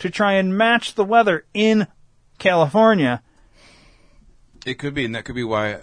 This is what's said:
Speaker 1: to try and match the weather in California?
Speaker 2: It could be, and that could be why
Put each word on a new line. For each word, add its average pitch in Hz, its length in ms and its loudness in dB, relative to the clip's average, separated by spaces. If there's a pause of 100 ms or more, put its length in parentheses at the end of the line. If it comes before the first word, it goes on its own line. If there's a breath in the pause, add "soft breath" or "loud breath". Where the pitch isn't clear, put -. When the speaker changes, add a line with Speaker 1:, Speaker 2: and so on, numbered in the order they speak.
Speaker 1:
to 185 100 -6
try 202 240 0
and 190 220 0
match 233 380 0
the 202 120 0
weather 208 480 2
in 214 320 2 (520)
California? 175 840 2 (1400 soft breath)
Speaker 2:
It 131 80 -6
could 143 180 -10
be, 139 140 -4
and 113 80 -6
that 113 100 -10
could 123 100 -12
be 123 80 -6
why 107 400 -4